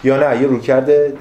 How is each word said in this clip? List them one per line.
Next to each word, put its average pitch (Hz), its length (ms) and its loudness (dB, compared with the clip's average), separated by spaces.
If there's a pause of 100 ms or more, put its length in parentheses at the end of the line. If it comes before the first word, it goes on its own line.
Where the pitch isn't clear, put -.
یا 131 140 2
نه، 139 240 0
یه 139 60 0
رویکرد 131 420 -2 (320)